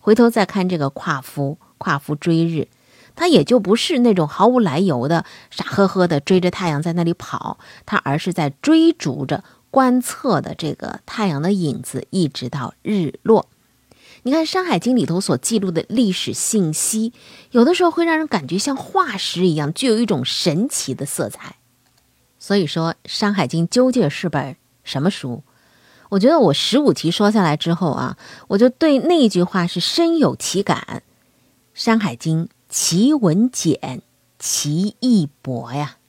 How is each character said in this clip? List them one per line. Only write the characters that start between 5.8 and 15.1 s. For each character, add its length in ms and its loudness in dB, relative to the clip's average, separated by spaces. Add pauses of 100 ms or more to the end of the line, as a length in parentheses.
呵 220 2
的 100 2
追 220 2
着 100 0
太 160 -4
阳 140 -2
在 100 -4
那 140 0
里 80 0
跑， 440 -10 (280)
他 100 -6
而 240 0
是 140 -4
在 160 -2
追 420 4
逐 340 -4
着 200 -6 (260)
观 300 2
测 400 -2
的 120 -10
这 200 -8
个 320 -12
太 220 -4
阳 140 -2
的 120 0
影 280 -2
子， 280 -10
一 180 0
直 220 -8
到 320 -8
日 420 -2
落。 240 4 (760)
你 100 -2
看 180 2
《山 160 -2
海 140 0
经》 160 0
里 100 2
头 160 -2